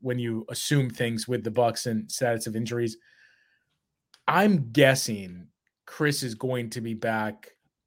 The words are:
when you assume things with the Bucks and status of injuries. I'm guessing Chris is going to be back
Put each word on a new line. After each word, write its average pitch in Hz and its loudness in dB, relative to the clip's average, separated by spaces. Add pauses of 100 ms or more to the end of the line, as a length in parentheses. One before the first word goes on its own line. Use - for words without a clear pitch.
when 127 -2
you 113 -2
assume 131 0
things 117 -4
with 120 -2
the 113 -4
Bucks 117 2
and 110 -4
status 117 -2
of 110 -6
injuries. 113 -2 (1300)
I'm 170 4
guessing 110 2 (380)
Chris 147 -2
is 120 -6
going 123 -4
to 120 -8
be 113 -6
back 110 -4 (360)